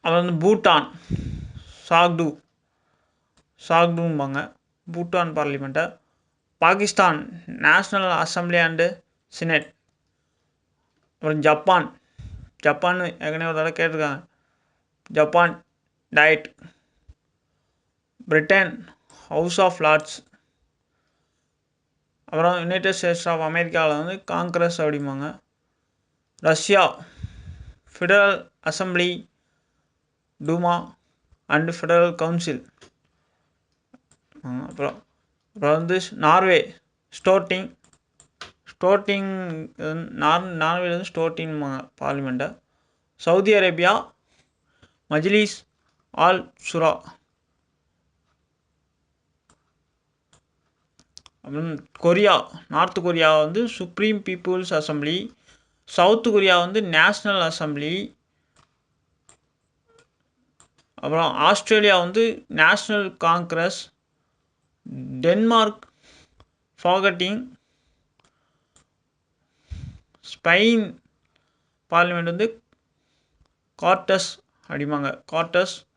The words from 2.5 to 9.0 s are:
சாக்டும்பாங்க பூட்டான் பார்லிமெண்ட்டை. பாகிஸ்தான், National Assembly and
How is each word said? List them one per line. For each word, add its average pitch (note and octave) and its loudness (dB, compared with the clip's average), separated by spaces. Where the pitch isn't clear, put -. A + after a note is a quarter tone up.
சாக்டும்பாங்க E3 0
பூட்டான் F3 -4
பார்லிமெண்ட்டை. C#3+ -4
பாகிஸ்தான், F3+ 2
National F3+ 0
Assembly F3 0
and E3 -2